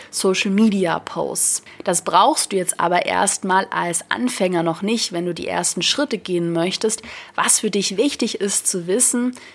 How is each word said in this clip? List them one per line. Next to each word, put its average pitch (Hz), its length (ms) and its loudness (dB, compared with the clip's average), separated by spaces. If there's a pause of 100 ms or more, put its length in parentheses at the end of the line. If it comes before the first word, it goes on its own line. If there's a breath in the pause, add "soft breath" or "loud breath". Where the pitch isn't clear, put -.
(120 loud breath)
Social-Media-Posts. 190 1500 0 (220 loud breath)
Das 180 160 0
brauchst 208 500 4
du 196 60 2
jetzt 180 240 -2
aber 175 240 2
erstmal 190 640 0
als 170 400 -2
Anfänger 196 500 0
noch 165 200 -2
nicht, 220 320 0
wenn 170 120 -2
du 175 80 -2
die - 140 -8
ersten 175 340 -2
Schritte 269 360 0
gehen 175 340 0
möchtest. 185 500 0 (320 loud breath)
Was - 280 2
für 214 100 -2
dich 196 240 -2
wichtig 233 460 0
ist 202 160 0 (100)
zu 170 200 -4
wissen, 247 460 2 (220 loud breath)